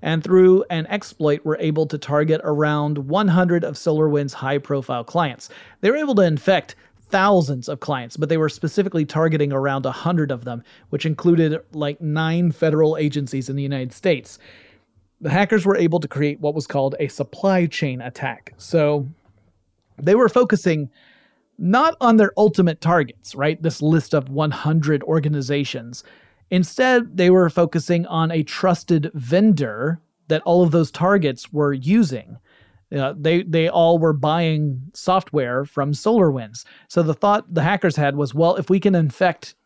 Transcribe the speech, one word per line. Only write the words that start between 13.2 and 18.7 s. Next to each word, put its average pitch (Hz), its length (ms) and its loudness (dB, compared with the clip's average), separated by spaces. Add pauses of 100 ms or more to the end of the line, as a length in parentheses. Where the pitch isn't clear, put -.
in 135 80 -6
the 143 60 -6
United 135 300 -6
States. - 460 -4 (840)
The 160 80 -6
hackers 190 380 2
were 196 100 2
able 170 240 2
to 147 80 -10
create 147 320 -4
what 151 140 -2
was 151 120 -6
called 135 320 -2
a 147 100 -4
supply 185 580 -2
chain 131 340 -6
attack. 127 560 -10
So 147 500 0 (960)